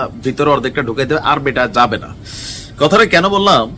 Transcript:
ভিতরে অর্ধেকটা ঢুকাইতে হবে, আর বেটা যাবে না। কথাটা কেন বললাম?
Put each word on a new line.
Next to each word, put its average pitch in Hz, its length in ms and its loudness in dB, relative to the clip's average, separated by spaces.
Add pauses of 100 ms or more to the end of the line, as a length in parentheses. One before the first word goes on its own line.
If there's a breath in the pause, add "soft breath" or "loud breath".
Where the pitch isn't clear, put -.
(240)
ভিতরে 147 260 0
অর্ধেকটা 131 320 0
ঢুকাইতে 127 320 -4
হবে, 156 100 -2
আর 147 160 0
বেটা 127 280 0
যাবে 113 300 2
না। - 180 -12 (640 loud breath)
কথাটা 190 260 4
কেন 196 240 2
বললাম? 196 480 2